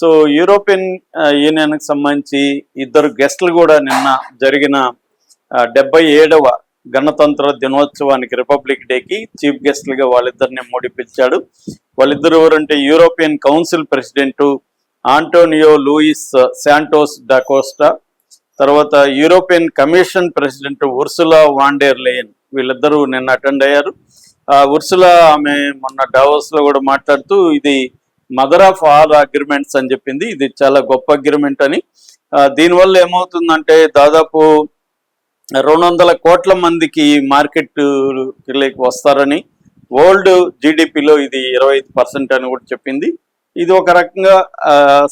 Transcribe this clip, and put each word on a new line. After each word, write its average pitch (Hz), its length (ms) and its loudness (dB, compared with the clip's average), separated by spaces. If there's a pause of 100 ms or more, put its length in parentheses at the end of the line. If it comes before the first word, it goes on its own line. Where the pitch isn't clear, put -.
So, 156 220 4
యూరోపియన్, 185 720 0 (180)
ఆ, 151 120 0
యూనియన్కి 151 540 -2
సంబంధించి 143 800 -4 (140)
ఇద్దరు 135 300 -2
గెస్టులు 143 460 -2
కూడా 156 260 4
నిన్న 135 380 -2 (240)
జరిగిన, 139 500 -2 (640)
ఆ, 120 80 0
డెబ్బై 135 400 0
ఏడవ 151 520 2 (400)
గణతంత్ర 147 540 -2
దినోత్సవానికి, 135 840 -4
రిపబ్లిక్ 131 520 -4
డేకి 156 360 -6
చీఫ్ 143 440 -6
గెస్టులుగా 135 400 -4
వాళ్ళిద్దరిని 127 540 -2
మోడీ 123 260 -10
పిలిచాడు. 127 580 -4 (240)
వాళ్ళిద్దరు 143 640 -2
ఎవరంటే, 156 400 2
యూరోపియన్ 156 640 0
కౌన్సిల్ 160 460 -2
ప్రెసిడెంట్ 139 720 -4 (500)
ఆంటోనియో 156 720 4
లూయిస్ 143 720 0 (160)
శాంటోస్ 147 640 0
డా 131 140 0
కోస్టా, 139 580 -2 (640)
తర్వాత 147 360 0 (120)
యూరోపియన్ 165 640 0
కమిషన్ 175 680 0
ప్రెసిడెంట్ 139 480 -8
ఉర్సులా 156 580 2
వాన్ 139 360 0
డెర్ 135 200 0
లేయన్, 127 280 -6 (260)
వీళ్ళిద్దరూ 135 520 -2
నిన్న 131 260 -4
అటెండ్ 139 320 -2
అయ్యారు. 143 300 0 (580)
ఆ, 139 140 4
ఉర్సులా, 170 680 4
ఆమె 147 200 -2
మొన్న 135 640 -4
Davos-లో 147 440 0
కూడా 143 200 0
మాట్లాడుతూ, 147 680 -2
ఇది 139 400 -2 (480)
mother 147 220 2
of 190 140 4
all 151 380 4
agreements 143 640 -2
అని 131 140 -4
చెప్పింది. 143 400 -8
ఇది 135 220 -8 (100)
చాలా 139 160 2
గొప్ప 131 340 -2
అగ్రిమెంట్ 143 500 -2
అని. 151 180 -4 (540)
ఆ, 143 120 4
దీనివల్ల 175 500 2
ఏమవుతుందంటే, 170 920 0
దాదాపు 156 800 2 (920)
రెండు 156 240 2
వందల 175 260 2
కోట్ల 175 420 2
మందికి 170 480 -2
ఈ 147 260 0
మార్కెట్లోకి 135 1500 -4
వస్తారని, 139 640 0 (480)
వరల్డ్ 180 600 2 (120)
జీడీపీలో 151 560 0
ఇది 131 340 -6
ఇరవై 135 240 2
ఐదు 135 200 -10
పర్సెంట్ 135 360 -4
అని 131 140 -4
కూడా 127 180 -10
చెప్పింది. 143 520 -8 (400)
ఇది 170 140 -2
ఒక 185 180 2
రకంగా, 185 560 2 (180)
ఆ, 143 480 2